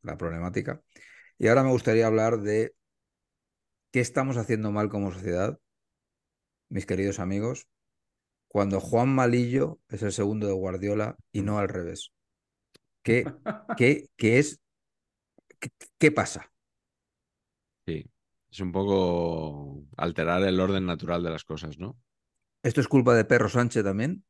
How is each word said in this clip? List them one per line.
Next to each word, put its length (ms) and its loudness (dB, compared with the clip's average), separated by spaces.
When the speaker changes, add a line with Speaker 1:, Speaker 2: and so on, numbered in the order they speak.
Speaker 1:
La 140 -10
problemática. 640 -6
Y 100 4
ahora 160 6
me 60 2
gustaría 360 2
hablar 340 2
de 340 -2
qué 100 0
estamos 360 -2
haciendo 340 -2
mal 180 0
como 240 -2
sociedad 460 -4
mis 120 -6
queridos 340 -2
amigos, 480 -4
cuando 320 0
Juan 340 2
Malillo 760 2
es 140 -8
el 100 -2
segundo 360 -2
de 60 0
Guardiola 640 -4
y 100 -4
no 160 -2
al 100 0
revés? 440 -8
¿Qué, 320 0
Speaker 2:
<laughs> 300 -8
Speaker 1:
qué, 400 2
qué 240 4
es, 200 -2
qué, 100 -12
qué 140 6
pasa? 380 -4
Speaker 2:
Sí, 240 -8
es 100 -14
un 120 -6
poco 1120 -2
alterar 480 0
el 160 2
orden 260 0
natural 360 -4
de 80 -4
las 140 -8
cosas, 340 -12
¿no? 200 -12
Speaker 1:
¿Esto 180 0
es 80 0
culpa 260 6
de 100 6
Perro 240 4
Sánchez 360 0
también? 460 -2